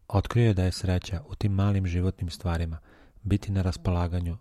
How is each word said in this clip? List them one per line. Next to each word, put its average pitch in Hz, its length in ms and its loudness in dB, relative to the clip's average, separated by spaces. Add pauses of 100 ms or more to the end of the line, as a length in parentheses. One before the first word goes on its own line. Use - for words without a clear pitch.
Otkrio 117 380 2
je 107 80 4
da 92 100 2
je 90 80 2
sreća 90 560 -2
u - 60 -12
tim 101 180 0
malim 98 340 2
životnim 90 440 -2
stvarima, 82 480 -4 (440)
biti 98 300 0
na 95 100 2
raspolaganju, 87 800 -2